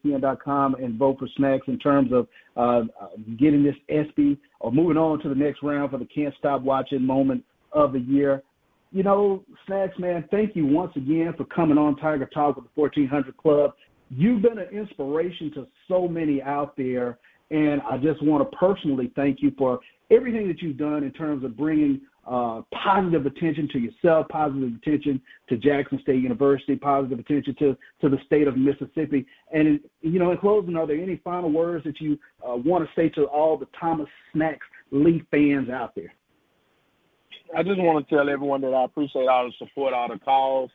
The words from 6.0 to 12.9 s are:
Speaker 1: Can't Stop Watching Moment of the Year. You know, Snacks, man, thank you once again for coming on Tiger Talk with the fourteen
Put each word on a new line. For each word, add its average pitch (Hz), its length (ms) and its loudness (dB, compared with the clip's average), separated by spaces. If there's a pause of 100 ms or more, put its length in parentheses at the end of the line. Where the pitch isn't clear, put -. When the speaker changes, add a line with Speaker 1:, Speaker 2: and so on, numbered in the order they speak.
Speaker 1:
Can't 147 320 -6
Stop 139 240 -2
Watching 135 420 0
Moment 131 400 2 (280)
of 143 220 4
the 135 60 -2
Year. 139 440 0 (480)
You 190 120 0
know, 196 400 2 (240)
Snacks, 196 320 -4
man, 175 320 -4
thank 208 240 0
you 160 100 0
once 165 300 0
again 160 420 -2
for 120 80 -6
coming 156 320 2
on 151 200 2
Tiger 151 280 -2
Talk 147 300 0
with 127 100 -18
the - 100 -20
fourteen 147 320 0